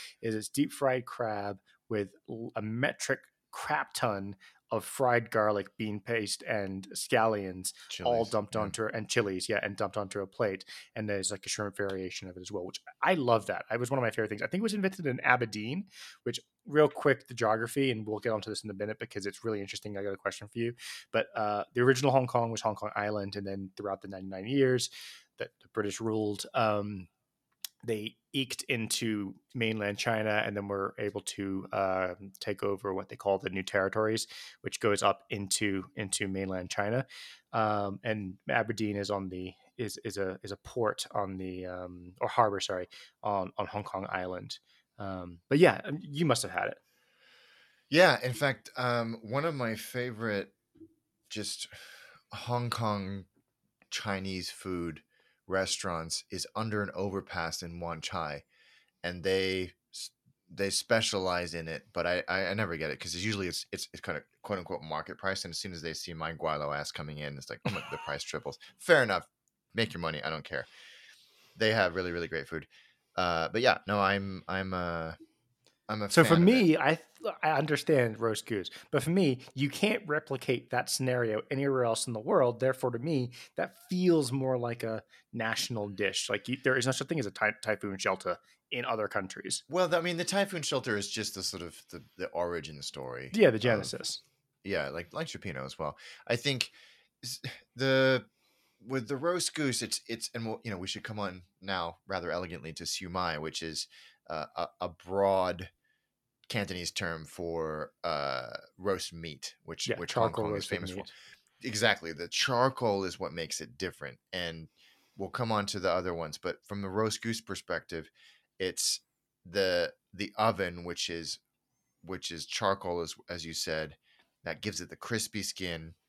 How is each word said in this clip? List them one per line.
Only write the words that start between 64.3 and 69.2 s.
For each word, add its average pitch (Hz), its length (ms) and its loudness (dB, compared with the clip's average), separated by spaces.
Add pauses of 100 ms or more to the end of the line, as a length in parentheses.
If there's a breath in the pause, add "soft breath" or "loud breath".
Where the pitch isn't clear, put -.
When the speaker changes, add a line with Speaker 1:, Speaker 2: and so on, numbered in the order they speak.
Speaker 2:
quote 98 160 -4
unquote 85 220 -8
market 78 360 -6
price, 95 260 -2
and 87 80 -10
as 80 60 -8
soon 92 160 -6
as 82 80 -10
they 80 120 -4
see - 200 -8
my 80 180 -4
guilo 76 420 -2
ass 71 200 -4
coming 76 240 -8
in, 71 180 -8
it's 69 140 -14
like, - 180 -10
"Oh - 40 -2
my," 90 200 -6
the 78 60 -6
price 71 260 -6
triples. - 360 -8 (180 loud breath)
Fair 151 260 6
enough, 95 240 0 (480)